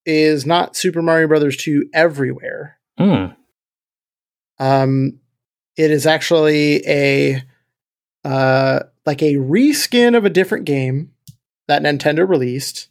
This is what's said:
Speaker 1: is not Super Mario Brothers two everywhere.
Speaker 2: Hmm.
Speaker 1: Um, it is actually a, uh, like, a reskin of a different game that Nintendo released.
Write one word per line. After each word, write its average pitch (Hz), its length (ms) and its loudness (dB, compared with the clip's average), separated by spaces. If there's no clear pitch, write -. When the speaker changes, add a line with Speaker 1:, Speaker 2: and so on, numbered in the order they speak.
Speaker 1:
is 156 400 0
not 170 300 0
Super 170 260 -4
Mario 160 280 2
Brothers 147 260 0
two 143 380 -2
everywhere. 147 840 -2
Speaker 2:
Hmm. 139 300 2
Speaker 1:
Um, 135 600 0
it 156 160 2
is 147 160 0
actually 151 800 2
a, 139 560 0
uh, 135 540 0
like, 147 160 -4
a 151 140 2
reskin 240 840 2
of 208 80 0
a 196 60 2
different 185 340 -2
game 139 460 -4
that 147 160 0
Nintendo 151 440 0
released. 135 640 -4